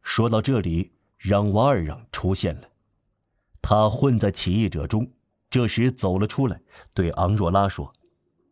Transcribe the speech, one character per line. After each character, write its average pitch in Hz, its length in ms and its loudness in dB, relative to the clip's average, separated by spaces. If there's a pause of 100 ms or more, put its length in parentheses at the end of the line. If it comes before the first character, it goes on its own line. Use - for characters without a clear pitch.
说 - 280 0
到 110 120 2
这 127 200 0
里， 85 320 -4 (260)
让 101 340 0
瓦 110 160 2
尔 107 160 0
让 76 260 -10
出 92 240 -2
现 87 260 -4
了。 - 80 -20 (920)
他 107 300 4
混 123 280 2
在 101 120 0
起 92 240 -2
义 107 140 2
者 76 180 -6
中， 113 260 -2 (380)
这 120 180 2
时 120 240 0
走 95 260 -2
了 104 80 0
出 139 200 -2
来， 95 160 -4 (320)
对 87 160 0
昂 92 260 0
若 92 140 0
拉 98 180 2
说 73 240 -8 (600)